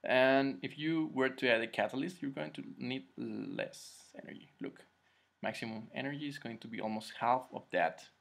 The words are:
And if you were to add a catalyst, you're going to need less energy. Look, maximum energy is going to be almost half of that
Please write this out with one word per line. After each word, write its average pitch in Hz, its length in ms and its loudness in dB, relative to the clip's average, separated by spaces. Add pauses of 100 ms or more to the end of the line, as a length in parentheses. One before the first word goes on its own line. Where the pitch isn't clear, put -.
And 135 580 6
if 139 160 -6
you 156 340 2
were 131 160 4
to 131 220 2
add 113 100 8
a 117 60 0
catalyst, 131 560 -2
you're 139 80 -2
going 151 220 -6
to - 100 -10 (160)
need 127 260 -4 (140)
less 107 880 -6 (140)
energy. - 300 -14 (140)
Look, - 200 -8 (600)
maximum 110 520 -4
energy 143 340 -4
is 143 100 -8
going 113 200 -8
to 120 100 -14
be 110 120 -8
almost 110 400 -4
half 123 220 4 (100)
of - 200 -8
that 87 300 2 (180)